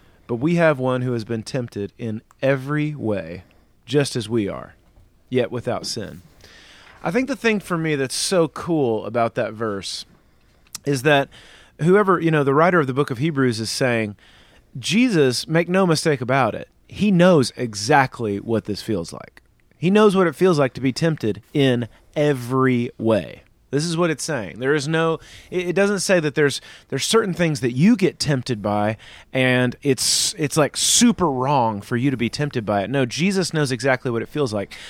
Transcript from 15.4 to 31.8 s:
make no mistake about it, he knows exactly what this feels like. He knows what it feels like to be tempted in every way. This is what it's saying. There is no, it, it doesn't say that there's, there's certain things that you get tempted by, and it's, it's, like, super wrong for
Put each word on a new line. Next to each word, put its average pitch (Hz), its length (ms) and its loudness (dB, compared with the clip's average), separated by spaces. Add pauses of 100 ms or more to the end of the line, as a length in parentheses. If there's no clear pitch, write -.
make 165 200 0
no 190 180 2
mistake 151 360 2
about 123 340 2
it, - 140 -12 (180)
he 208 240 0
knows 175 440 6
exactly 113 840 0
what 110 260 -2
this 101 160 -6
feels 90 320 -4
like. - 280 -18 (360)
He 165 120 0
knows 208 260 6
what 190 120 4
it 147 80 -4
feels 175 240 4
like 135 140 2
to 123 80 -10
be 127 120 0
tempted 143 480 -2 (120)
in 127 340 2 (280)
every 131 800 0
way. 107 460 -2 (280)
This 147 140 -2
is 170 100 -4
what 170 140 0
it's 147 160 -6
saying. 104 340 -6
There 135 160 0
is 139 140 -2
no, 165 300 0 (300)
it, 180 200 -4
it 175 80 -2
doesn't 202 240 2
say 185 180 2
that 151 160 -2
there's, 147 240 2 (300)
there's 135 160 -4
certain 220 280 2
things 156 280 0
that 120 100 0
you 175 240 4
get 175 240 0
tempted 127 420 -2
by, 104 360 0 (340)
and 127 500 2
it's, - 560 -2
it's, 156 200 -4
like, 143 180 0
super 190 560 2
wrong 123 480 0
for 120 160 -6